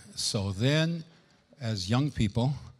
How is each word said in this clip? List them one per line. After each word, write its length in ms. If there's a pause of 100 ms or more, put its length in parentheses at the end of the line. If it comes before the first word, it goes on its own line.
(160)
So 360
then, 520 (560)
as 300
young 220
people, 420 (260)